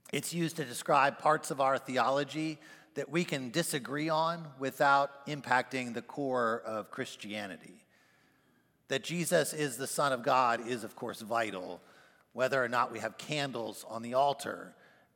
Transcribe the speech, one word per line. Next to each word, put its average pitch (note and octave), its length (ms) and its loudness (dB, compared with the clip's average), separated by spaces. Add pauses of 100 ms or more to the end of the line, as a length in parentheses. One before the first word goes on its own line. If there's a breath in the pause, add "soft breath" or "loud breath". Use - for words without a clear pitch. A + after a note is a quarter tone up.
(120)
It's C#3+ 220 -4
used E3 220 -2
to D3+ 80 -4
describe C#3 560 2
parts D#3 320 2
of C#3 80 0
our C3+ 180 4
theology C#3 800 0 (360 loud breath)
that - 140 -6
we E3+ 160 0
can C3 260 -4
disagree D3 580 -2
on D#3+ 400 0 (100)
without C#3 720 4
impacting B2+ 680 0
the A2+ 80 -6
core B2 640 0
of A2 240 -6
Christianity. G#2 960 -10 (1000 soft breath)
That C3+ 160 -2
Jesus D#3+ 500 2
is D3 220 -2
the C3 100 -4
Son C#3+ 260 2
of A#2+ 120 0
God A#2+ 420 4
is, A#2+ 160 -4
of G#2+ 140 -10
course, G#2+ 240 -8
vital. G2+ 600 -2 (520 soft breath)
Whether B2+ 300 2
or A#2+ 60 0
not A#2+ 240 2
we A#2 60 -8
have G#2+ 180 -6
candles A#2+ 720 -4
on A2+ 140 -8
the A#2+ 120 -4
altar B2+ 600 0 (420 soft breath)